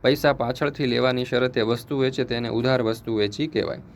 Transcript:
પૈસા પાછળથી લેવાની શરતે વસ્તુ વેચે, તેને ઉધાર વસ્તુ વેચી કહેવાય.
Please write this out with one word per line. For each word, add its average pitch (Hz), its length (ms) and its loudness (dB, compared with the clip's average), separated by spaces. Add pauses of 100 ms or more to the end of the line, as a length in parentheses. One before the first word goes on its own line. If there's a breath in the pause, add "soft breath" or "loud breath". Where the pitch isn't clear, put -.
પૈસા 143 300 4
પાછળથી 139 540 -2
લેવાની 127 380 2
શરતે 127 360 0
વસ્તુ 117 380 -2
વેચે, 131 260 0
તેને 120 240 -4
ઉધાર 123 340 2
વસ્તુ 110 320 -2
વેચી 104 320 -2
કહેવાય. 104 320 -2 (180 loud breath)